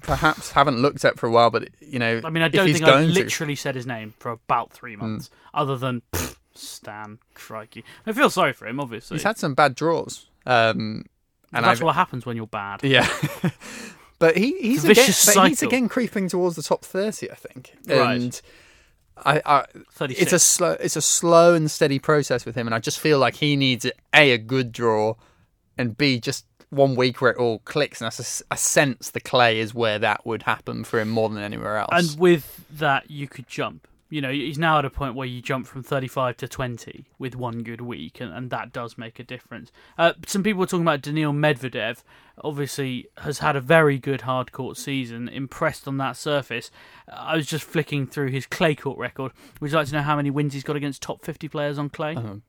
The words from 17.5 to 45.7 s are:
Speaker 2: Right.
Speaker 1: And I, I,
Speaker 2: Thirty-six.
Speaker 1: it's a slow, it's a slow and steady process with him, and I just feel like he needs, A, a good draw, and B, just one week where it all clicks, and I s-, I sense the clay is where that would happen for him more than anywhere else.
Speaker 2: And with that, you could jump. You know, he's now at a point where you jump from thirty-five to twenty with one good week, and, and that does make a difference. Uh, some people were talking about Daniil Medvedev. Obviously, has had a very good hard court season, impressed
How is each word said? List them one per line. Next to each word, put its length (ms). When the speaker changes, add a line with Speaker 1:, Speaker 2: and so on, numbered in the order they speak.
Speaker 2:
Right. 100
Speaker 1:
And 200
I, 260
I, 220
Speaker 2:
Thirty-six. 320
Speaker 1:
it's 100
a 60
slow, 400
it's 160
a 60
slow 540
and 160
steady 280
process 460
with 100
him, 120
and 80
I 40
just 200
feel 180
like 180
he 200
needs, 300
A, 180
a 60
good 340
draw, 440
and 200
B, 220
just 260
one 260
week 260
where 100
it 60
all 220
clicks, 400
and 60
I 40
s-, 420
I 40
sense 540
the 100
clay 400
is 140
where 260
that 260
would 180
happen 400
for 160
him 100
more 200
than 120
anywhere 360
else. 140
Speaker 2:
And 280
with 440
that, 320
you 180
could 200
jump. 400
You 100
know, 120
he's 280
now 180
at 60
a 60
point 260
where 120
you 140
jump 260
from 160
thirty-five 540
to 100
twenty 580
with 160
one 300
good 160
week, 400
and, 140
and 160
that 240
does 240
make 220
a 40
difference. 480
Uh, 140
some 160
people 160
were 60
talking 180
about 180
Daniil 300
Medvedev. 720
Obviously, 640
has 200
had 160
a 60
very 360
good 240
hard 300
court 240
season, 540
impressed 580